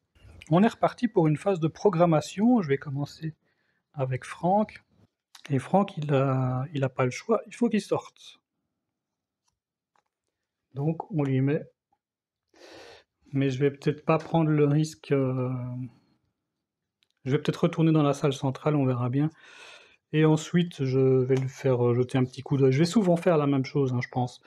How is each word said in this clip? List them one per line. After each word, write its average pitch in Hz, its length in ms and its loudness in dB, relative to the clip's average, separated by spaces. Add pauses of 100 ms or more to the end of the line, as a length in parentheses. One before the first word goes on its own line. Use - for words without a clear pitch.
(480)
On 170 140 4
est 226 60 6
reparti - 400 -4
pour 165 180 2
une 151 100 2
phase 190 220 -2
de 156 80 -2
programmation, 185 960 2
je 156 60 -6
vais 139 100 0
commencer 143 560 -8 (600)
avec 131 300 -6
Franck. - 600 -2 (640)
Et 135 80 0
Franck, 196 380 0
il 147 180 -4
a, 131 580 0
il 139 120 -4
a 131 40 2
pas - 160 -2
le 127 60 0
choix, - 380 -2
il 196 60 -20
faut 240 140 0
qu'il 208 140 -2
sorte. - 580 -10 (2250)
Donc 156 360 -6
on 151 140 -2
lui 135 160 0
met, 139 240 0 (1700)
mais 139 180 0
je 127 80 -6
vais 143 140 0
peut-être 147 320 -4
pas 160 140 2
prendre 160 320 0
le 147 160 4
risque, 151 440 0
euh, 131 400 -2 (1700)
je 127 80 -2
vais 147 60 2
peut-être 160 260 -4
retourner 160 260 2
dans 156 140 4
la 143 80 2
salle 139 220 -2
centrale, 139 420 -4
on 139 100 0
verra 123 220 -2
bien. 143 220 0 (840)
Et 151 120 2
ensuite, 156 600 0
je 131 160 0
vais 131 340 2
lui 131 140 -2
faire, 127 360 0
euh, 120 100 2
jeter 123 220 0
un 131 80 2
petit 127 160 -8
coup 143 160 -4
d'œil. 135 140 4
Je 131 80 2
vais 160 60 4
souvent 175 320 2
faire 170 200 2
la 147 120 2
même 139 160 0
chose, 135 280 -2
hein, 123 80 -2
je - 80 -6
pense. - 380 -6